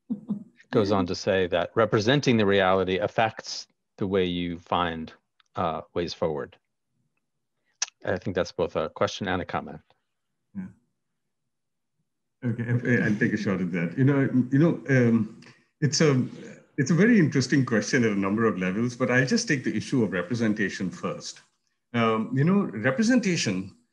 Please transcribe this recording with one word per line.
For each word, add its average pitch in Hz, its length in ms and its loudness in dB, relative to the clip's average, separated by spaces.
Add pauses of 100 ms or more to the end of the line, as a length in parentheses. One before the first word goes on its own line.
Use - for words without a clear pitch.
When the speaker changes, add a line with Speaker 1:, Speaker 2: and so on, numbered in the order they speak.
(120)
Speaker 1:
it - 600 -10
goes 104 220 2
on 98 140 2
to 92 80 -4
say 95 340 0
that 87 260 -2
representing 113 640 2
the 104 80 4
reality 95 520 4
affects - 680 -4 (320)
the 107 80 -4
way 92 180 0
you 87 360 -4
find, 82 520 -4 (440)
uh, 80 260 -4 (100)
ways 85 220 -4
forward. 78 420 -6 (1500)
I 98 120 -2
think 92 200 -6
that's 87 160 -2
both 82 240 -4
a 80 120 -2
question - 400 -4
and 90 140 -2
a - 20 -10
comment. 73 360 -8 (720)
Speaker 2:
Yeah. 95 80 -10 (1800)
Okay, 117 240 -4
I'll, 120 360 0
I'll 104 140 0
take 107 140 0
a 107 40 0
shot 95 240 -2
at 87 120 -4
that. 87 260 -4
You 135 60 4
know, 139 240 2 (240)
you 139 60 4
know, 160 300 2
um, 117 540 2 (380)
it's 143 200 0
a, 139 240 4 (540)
it's 143 120 2
a 180 40 2
very 214 240 6
interesting 139 460 4
question 120 400 0
at 107 80 2
a 98 80 -2
number 104 240 0
of 98 140 0
levels, 104 360 -2
but 123 160 -2
I'll 127 160 2
just 226 220 0
take 139 160 -2
the 107 100 -2
issue 110 300 0
of 92 80 -2
representation 104 760 -2
first. - 500 -10 (540)
Um, 110 380 0
you 135 120 2
know, 196 300 2
representation, 143 1000 0 (180)